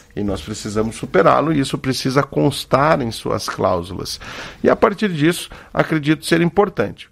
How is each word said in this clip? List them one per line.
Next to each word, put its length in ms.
e 80
nós 180
precisamos 540
superá-lo 560
e 80
isso 180
precisa 420
constar 800
em 120
suas 360
cláusulas. 680
E 40
a 60
partir 340
disso, 400
acredito 540
ser 140
importante. 720